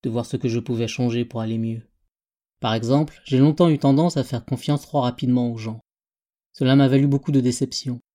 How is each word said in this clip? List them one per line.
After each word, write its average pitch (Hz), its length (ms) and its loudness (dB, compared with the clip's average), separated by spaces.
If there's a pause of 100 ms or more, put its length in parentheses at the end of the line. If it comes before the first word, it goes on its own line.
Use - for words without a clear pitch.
de 131 60 -4
voir 117 160 -4
ce 135 120 -8
que 127 100 -4
je 117 120 0
pouvais 117 280 -4
changer 120 380 -2
pour 117 160 -8
aller 110 160 -4
mieux. 113 240 -6 (760)
Par 113 160 -2
exemple, 131 500 0
j'ai 131 140 0
longtemps 151 300 4
eu 147 100 2
tendance 151 360 2
à 135 80 -2
faire 117 220 -8
confiance 143 380 -4
trop 143 180 -2
rapidement 123 500 0
aux 113 60 -10
gens. 110 240 -10 (720)
Cela 131 220 2
m'a 139 120 6
valu 139 200 4
beaucoup 139 240 0
de 135 100 4
déceptions. 123 580 -4 (160)